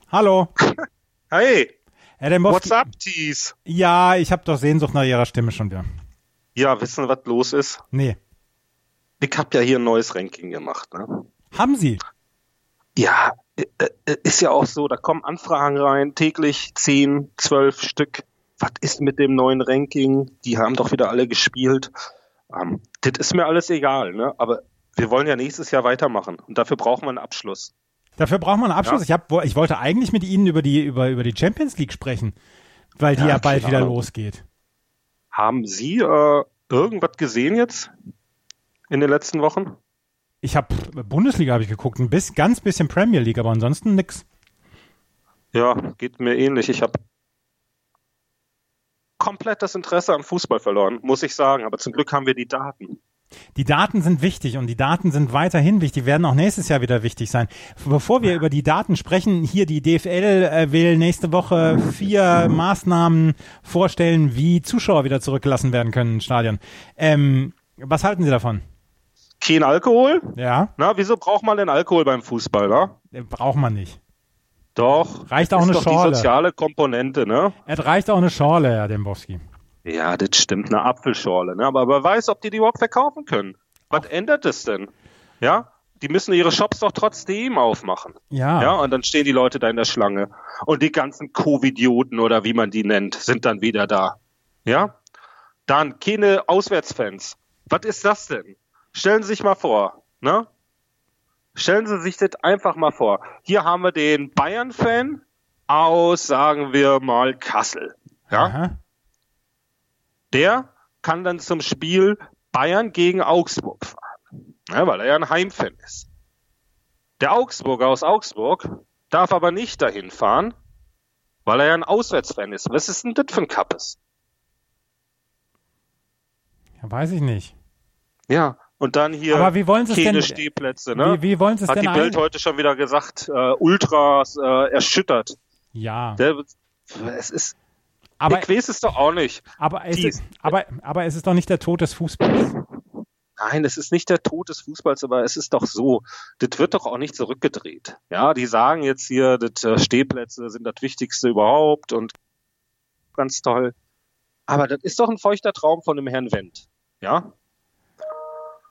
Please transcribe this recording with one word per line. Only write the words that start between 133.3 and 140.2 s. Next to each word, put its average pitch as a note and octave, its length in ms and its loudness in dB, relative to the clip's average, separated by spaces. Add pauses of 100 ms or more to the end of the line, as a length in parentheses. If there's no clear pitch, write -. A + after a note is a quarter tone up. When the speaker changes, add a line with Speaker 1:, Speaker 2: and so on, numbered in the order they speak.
Speaker 2:
Ultras, D3 800 4
äh, C3 320 2
erschüttert. B2+ 640 0 (380)
Speaker 1:
Ja. A2+ 420 -8
Speaker 2:
Der, C#3 220 2 (800)
es A#2 120 -12
ist, - 260 -8 (640)
Speaker 1:
Aber D#3+ 240 2
Speaker 2:
ich - 60 -10
weiß A3+ 200 2
es A3+ 120 -8
doch F#3 160 -2
auch C#3+ 160 4
nicht. D#3+ 300 -4 (160)
Speaker 1:
aber D#3 260 -4
es E3+ 120 -4
Speaker 2:
Die F3 120 -2
Speaker 1:
ist, - 140 -6 (180)